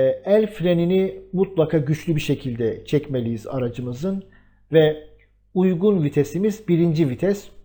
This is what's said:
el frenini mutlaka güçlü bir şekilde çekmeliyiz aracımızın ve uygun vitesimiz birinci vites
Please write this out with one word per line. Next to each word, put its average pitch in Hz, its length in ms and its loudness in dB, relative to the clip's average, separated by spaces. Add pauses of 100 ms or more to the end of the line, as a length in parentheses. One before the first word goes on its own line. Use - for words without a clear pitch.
(240)
el 214 220 4
frenini 180 720 0 (120)
mutlaka 175 460 0
güçlü 151 380 -2
bir 151 40 0
şekilde 117 640 -4
çekmeliyiz 123 640 -4
aracımızın 131 760 -6 (480)
ve 156 360 4 (460)
uygun 185 500 2
vitesimiz 170 640 -2
birinci 165 400 2
vites 185 400 -2 (160)